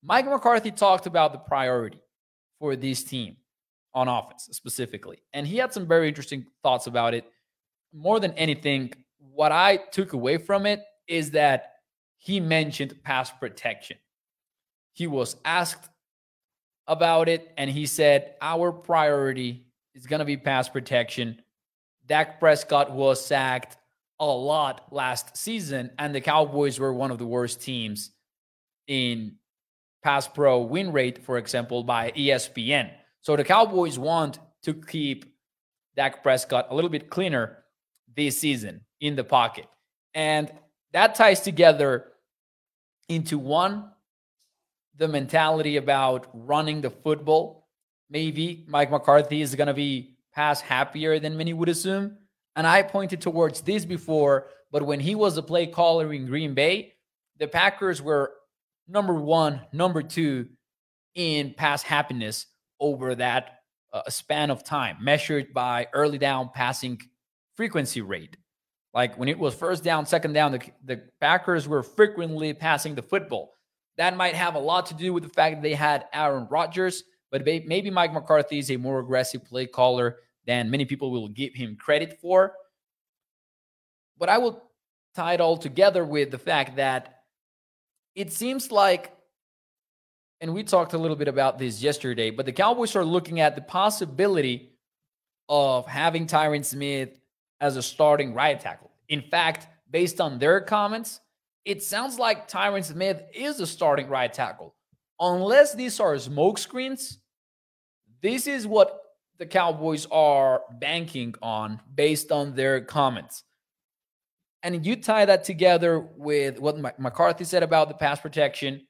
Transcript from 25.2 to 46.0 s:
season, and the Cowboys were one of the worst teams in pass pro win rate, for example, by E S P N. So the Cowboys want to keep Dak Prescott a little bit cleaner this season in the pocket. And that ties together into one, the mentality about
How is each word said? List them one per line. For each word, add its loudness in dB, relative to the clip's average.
season, -6
and -6
the -4
Cowboys 2
were -2
one -4
of -6
the -8
worst -4
teams -8
in -4
pass 0
pro 4
win -4
rate, -2
for -4
example, -4
by -2
E 0
S 2
P -2
N. 0
So 0
the 2
Cowboys 4
want -2
to -4
keep -8
Dak 0
Prescott 2
a -8
little 0
bit -6
cleaner -4
this 0
season -4
in -4
the -4
pocket. 0
And -2
that 4
ties 6
together 4
into -2
one, 0
the 0
mentality 2
about 0